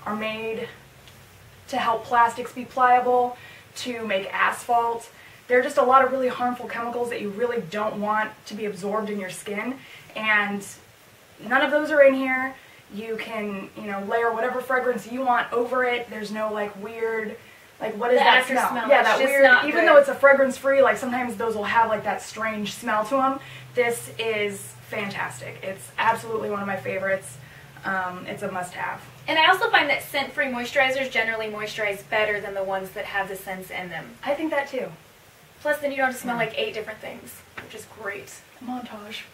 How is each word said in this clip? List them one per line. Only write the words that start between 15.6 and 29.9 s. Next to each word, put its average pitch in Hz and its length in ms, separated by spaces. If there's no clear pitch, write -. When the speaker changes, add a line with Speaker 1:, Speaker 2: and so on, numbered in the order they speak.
Speaker 1:
it. 240 240
There's 214 200
no, 214 220
like, 208 320
weird, 226 540
like, 220 160
what 240 160
is 254 80
Speaker 2:
The 269 60
Speaker 1:
that 262 140
Speaker 2:
after 254 140
Speaker 1:
smell? - 160
Speaker 2:
smell. 240 200
Speaker 1:
Yeah, - 100
Speaker 2:
It's 233 80
Speaker 1:
that 214 120
Speaker 2:
just 269 120
Speaker 1:
weird, 277 140
Speaker 2:
not 269 200
Speaker 1:
even 302 140
Speaker 2:
good. 320 80
Speaker 1:
though 311 80
it's 277 140
a 254 40
fragrance-free, 269 680
like, 214 160
sometimes 247 400
those 226 180
will 202 80
have, 226 240
like, 214 160
that 190 180
strange 214 520
smell 214 320
to 269 100
'em. 269 240
This 240 340
is 208 400
fantastic. - 760
It's - 340
absolutely 214 520
one 202 100
of 196 80
my 196 80
favorites. 190 600
Um, 185 420
it's 202 160
a 190 80
must-have. 180 480
Speaker 2:
And 311 140
I 320 80
also 381 220
find 330 200
that - 140